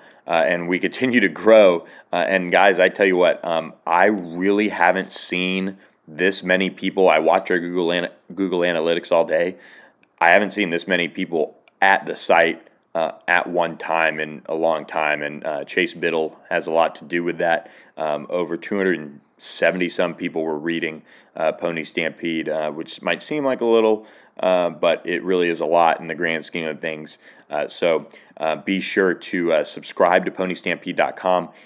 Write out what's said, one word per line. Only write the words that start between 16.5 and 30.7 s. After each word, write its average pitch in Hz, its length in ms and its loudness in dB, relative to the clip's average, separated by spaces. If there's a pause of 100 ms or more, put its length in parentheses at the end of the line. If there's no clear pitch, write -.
a 82 40 -6
lot 80 240 0
to - 100 -20
do 87 180 -4
with 85 140 -4
that. 82 320 -2 (300)
Um, 76 320 -4
over 85 260 -4
two 101 220 -6
hundred 92 200 0
and 73 220 -16 (160)
seventy 87 540 -2
some 87 240 -2
people 82 280 -6
were 78 160 -4
reading, 80 440 -6 (340)
uh, 78 160 0
Pony 82 320 -4
Stampede, 80 640 -4
uh, 76 220 -4
which 76 320 -12
might 85 180 -2
seem 147 240 -4
like 127 160 -2
a 120 60 0
little, 110 400 4 (340)
uh, 90 300 2
but 82 360 0
it 87 160 -2
really 90 260 2
is 82 120 -2
a 80 60 -2
lot 82 340 4
in 82 60 -12
the 80 80 -6
grand 80 300 -4
scheme 82 220 -8
of 76 140 -8
things. 78 380 -10 (320)
Uh, 73 180 -4
so, 82 380 0 (320)
uh, 78 180 -2
be 95 240 -2
sure 95 340 2
to, 85 380 -2
uh, 78 120 2
subscribe 92 600 2
to - 60 -4
pony 90 240 -4
stampede 85 420 -6